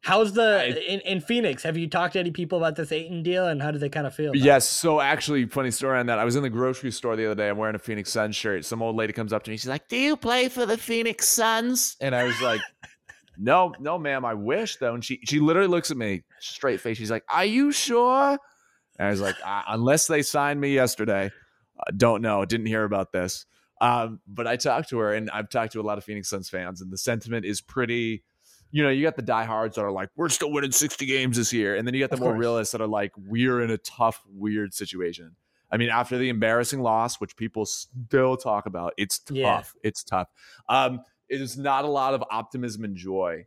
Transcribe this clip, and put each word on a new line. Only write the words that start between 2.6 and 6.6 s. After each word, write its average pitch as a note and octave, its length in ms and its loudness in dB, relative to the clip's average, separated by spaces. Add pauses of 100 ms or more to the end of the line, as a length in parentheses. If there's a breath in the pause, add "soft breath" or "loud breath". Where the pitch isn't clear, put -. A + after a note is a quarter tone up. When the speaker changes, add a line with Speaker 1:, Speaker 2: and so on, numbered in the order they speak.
Speaker 1:
this D#3+ 160 -6
Ayton E3 300 -6
deal, F3+ 240 0
and D3+ 160 0
how D3+ 80 -2
do D3+ 80 -4
they C#3+ 120 -2
kinda C#3+ 200 -4
feel D3+ 220 -2
about C#3 120 2
Speaker 2:
Yes. C#3 220 10
Speaker 1:
it? - 80 0
Speaker 2:
So D#3 260 4
actually, C#3+ 460 2
funny C3 240 -2
story C3 300 0
on A#2+ 80 0
that. A#2 100 2
I A2 80 2
was A#2+ 100 2
in C#3+ 60 2
the C3+ 80 -2
grocery B2+ 420 -2